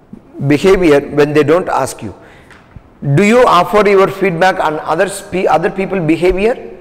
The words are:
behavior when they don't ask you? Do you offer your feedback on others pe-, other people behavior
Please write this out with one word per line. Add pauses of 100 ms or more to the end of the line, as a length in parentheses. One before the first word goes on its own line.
(480)
behavior
when
they
don't
ask
you? (1040)
Do
you
offer
your
feedback
on
others
pe-,
other
people
behavior (240)